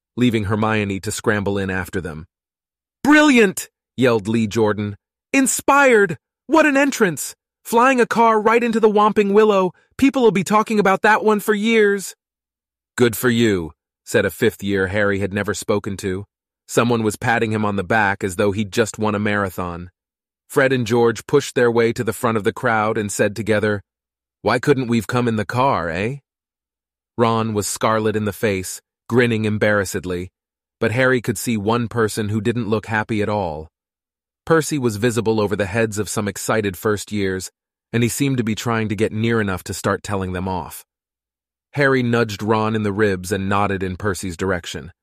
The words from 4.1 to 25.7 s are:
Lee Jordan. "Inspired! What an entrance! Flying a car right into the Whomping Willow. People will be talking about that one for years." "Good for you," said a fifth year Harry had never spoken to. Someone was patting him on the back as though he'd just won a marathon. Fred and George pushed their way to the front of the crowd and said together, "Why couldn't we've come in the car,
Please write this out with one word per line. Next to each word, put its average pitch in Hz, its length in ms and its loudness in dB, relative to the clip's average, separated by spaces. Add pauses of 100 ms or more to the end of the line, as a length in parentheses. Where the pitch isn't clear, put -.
Lee 113 180 0
Jordan. 104 500 0 (380)
"Inspired! 262 840 2 (260)
What 311 220 4
an 269 100 2
entrance! 220 580 0 (280)
Flying 247 360 4
a 226 60 4
car 220 340 2
right 220 240 4
into 233 160 0
the 214 120 6
Whomping 208 420 2
Willow. 202 380 4 (260)
People 269 240 4
will 226 100 6
be 175 120 0
talking 214 360 2
about 190 220 2
that 214 240 4
one 214 140 4
for 208 160 0
years." 202 600 2 (840)
"Good 117 180 2
for 127 140 0
you," 104 420 0 (320)
said 104 220 0
a 95 40 -2
fifth - 320 -2
year 98 260 -2
Harry 101 320 0
had 95 120 -4
never 101 220 -2
spoken 101 440 -4
to. 98 280 -6 (420)
Someone 120 340 0
was 107 140 0
patting 117 380 -2
him 107 100 -2
on 101 140 -2
the 95 60 -2
back 101 420 0
as 92 100 -6
though 104 160 0
he'd 98 220 -6
just 113 260 -2
won 107 160 -2
a 101 40 -2
marathon. 92 720 -4 (600)
Fred 135 240 2
and 123 120 0
George 117 400 2
pushed - 300 0
their 120 160 4
way 117 220 2
to 120 100 -4
the 107 80 -2
front 113 240 -2
of 104 80 -2
the 110 80 0
crowd 110 460 0
and 104 120 -2
said 104 280 -2
together, 104 440 0 (600)
"Why 117 180 2
couldn't 131 280 2
we've 117 200 0
come 123 220 0
in 110 80 0
the 104 80 -2
car, 117 440 0